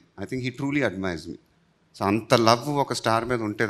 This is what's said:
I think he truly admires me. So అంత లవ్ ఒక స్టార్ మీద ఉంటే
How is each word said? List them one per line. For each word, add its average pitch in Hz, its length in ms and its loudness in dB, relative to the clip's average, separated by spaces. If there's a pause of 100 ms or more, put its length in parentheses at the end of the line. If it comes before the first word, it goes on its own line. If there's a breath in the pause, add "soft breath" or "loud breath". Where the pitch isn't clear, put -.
(240)
I 101 60 -10
think 127 180 -6
he 127 120 -4
truly 139 300 -2
admires 90 420 -6
me. - 60 -12 (600)
So 107 140 -4
అంత 110 220 2 (140)
లవ్ 120 200 6 (160)
ఒక 131 180 -4
స్టార్ 117 300 0
మీద 120 180 -2
ఉంటే 104 200 0